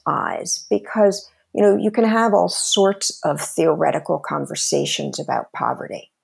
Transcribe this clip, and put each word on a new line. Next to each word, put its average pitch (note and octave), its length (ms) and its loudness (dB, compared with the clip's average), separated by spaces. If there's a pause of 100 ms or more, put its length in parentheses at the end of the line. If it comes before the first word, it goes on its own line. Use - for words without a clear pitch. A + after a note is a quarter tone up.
eyes. - 640 -4
Because, G3+ 600 0 (240)
you - 80 0
know, G3+ 160 6
you G#3+ 120 0
can A3+ 140 2
have A3+ 300 2
all F3+ 160 4
sorts - 720 0
of D3 160 0
theoretical D#3 800 0
conversations C#3+ 1000 -4
about B2 340 -4
poverty. - 580 -6 (120)